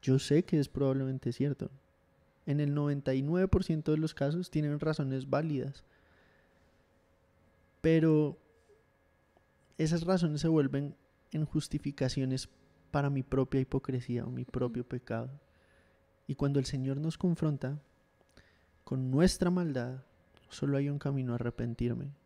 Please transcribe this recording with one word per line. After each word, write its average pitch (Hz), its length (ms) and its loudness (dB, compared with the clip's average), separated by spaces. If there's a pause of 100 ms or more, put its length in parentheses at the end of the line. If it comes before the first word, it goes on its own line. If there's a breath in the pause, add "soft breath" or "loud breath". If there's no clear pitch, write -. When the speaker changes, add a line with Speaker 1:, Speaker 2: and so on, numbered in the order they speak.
Speaker 1:
yo 131 160 4
sé 151 260 4
que 160 160 2
es 139 80 0
probablemente 135 640 -2
cierto. - 380 -2 (760)
En 147 140 0
el 143 140 0
noventa 143 400 0
y 135 80 0
nueve 180 260 2
por 185 160 4
ciento 156 280 -2
de 156 60 2
los 156 160 -2
casos 156 360 -2
tienen 147 300 0
razones 139 480 -2
válidas. 139 560 -2 (2000 soft breath)
Pero 156 580 4 (1400)
esas 160 260 2
razones 170 380 2
se 165 60 2
vuelven 143 460 2 (380)
en 156 140 0
justificaciones 135 1000 -2 (420)
para 143 180 0
mi 139 140 0
propia 131 380 0
hipocresía 127 680 -4
o 123 40 -8
mi 123 140 -6
propio 127 380 -4
Speaker 2:
Ujú. - 80 -10
Speaker 1:
pecado. 120 400 -6 (960 soft breath)
Y 139 80 -6
cuando 143 240 0
el 131 80 0
Señor 135 320 -4
nos 160 180 -4
confronta 151 640 -2 (1040 soft breath)
con 131 260 -4
nuestra 175 400 4
maldad, 135 520 -2 (480)
solo 139 260 -2
hay 143 120 0
un 143 100 -4
camino: 135 360 -2
arrepentirme. 120 760 -4 (160)